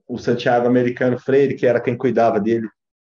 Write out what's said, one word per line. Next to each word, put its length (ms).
o 80
Santiago 500
Americano 520
Freire, 360
que 120
era 140
quem 160
cuidava 440
dele, 260